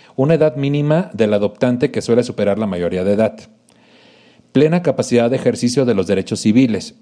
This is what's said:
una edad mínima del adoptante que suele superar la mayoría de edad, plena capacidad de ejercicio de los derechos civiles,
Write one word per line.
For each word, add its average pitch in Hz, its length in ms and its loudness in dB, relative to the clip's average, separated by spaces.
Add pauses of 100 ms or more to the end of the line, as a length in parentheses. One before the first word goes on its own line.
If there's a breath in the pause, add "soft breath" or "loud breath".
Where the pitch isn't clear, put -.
(180 soft breath)
una 143 160 2
edad 151 240 2
mínima 147 560 -2
del 107 200 0
adoptante 123 580 -2
que 110 100 -6
suele 120 220 0
superar 101 360 -2
la 110 80 -4
mayoría 90 380 -4
de 101 80 2
edad, 104 240 0 (1120 soft breath)
plena 156 300 4
capacidad 123 480 0
de 131 60 0
ejercicio 123 500 0
de 120 80 0
los 95 140 -2
derechos 98 340 -2
civiles, 110 600 0